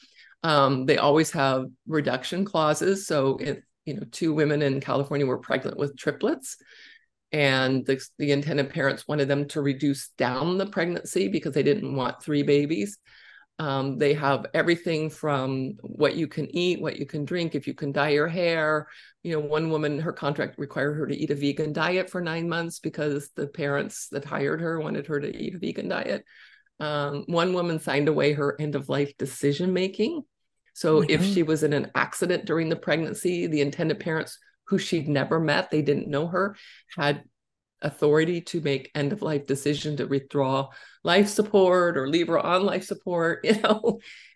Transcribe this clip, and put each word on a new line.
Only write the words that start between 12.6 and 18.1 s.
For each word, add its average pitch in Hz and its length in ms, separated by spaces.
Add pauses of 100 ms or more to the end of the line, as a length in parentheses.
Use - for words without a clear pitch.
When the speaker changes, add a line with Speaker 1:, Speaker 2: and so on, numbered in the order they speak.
Speaker 1:
Um, 135 400
they 147 160
have 139 400
everything 160 560
from 135 720
what - 340
you 160 120
can - 280
eat, 175 240
what - 180
you 135 100
can 147 180
drink, 165 300
if 139 100
you 135 80
can 143 180
dye 143 180
your 147 180